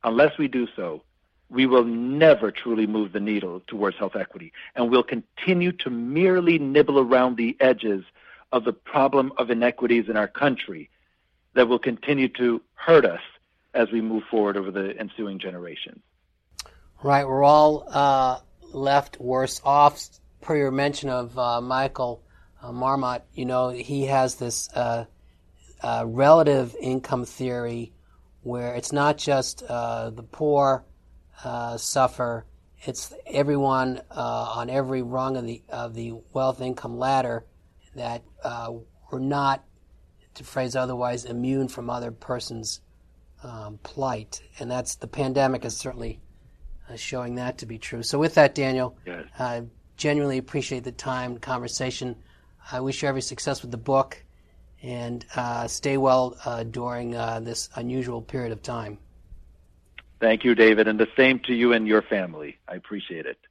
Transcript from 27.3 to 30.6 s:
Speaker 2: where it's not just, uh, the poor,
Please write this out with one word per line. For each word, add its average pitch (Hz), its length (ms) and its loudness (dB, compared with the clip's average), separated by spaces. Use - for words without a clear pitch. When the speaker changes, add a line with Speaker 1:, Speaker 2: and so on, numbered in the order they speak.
Speaker 2:
where 120 320 -6
it's - 180 -8
not 147 240 2
just, - 500 -2
uh, 117 420 -4
the 113 140 -14
poor, 139 640 2